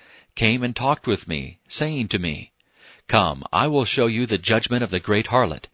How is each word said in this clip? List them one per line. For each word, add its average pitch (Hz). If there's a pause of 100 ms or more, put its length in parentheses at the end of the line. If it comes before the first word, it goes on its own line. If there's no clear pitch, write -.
(360)
came 113
and 123
talked 135
with 104
me, 71 (100)
saying 147
to 101
me, 85 (560)
'Come, 80
I 117
will 143
show 117
you 117
the 110
judgment 113
of 95
the 90
great 104
harlot, 113